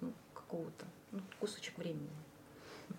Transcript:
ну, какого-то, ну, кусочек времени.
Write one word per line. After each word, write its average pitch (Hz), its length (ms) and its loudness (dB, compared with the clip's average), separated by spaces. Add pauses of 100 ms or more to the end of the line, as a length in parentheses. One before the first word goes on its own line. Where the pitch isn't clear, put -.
ну, 262 100 4 (220)
какого-то, 160 520 0 (260)
ну, 196 100 4 (180)
кусочек - 380 2
времени. 156 320 4 (880)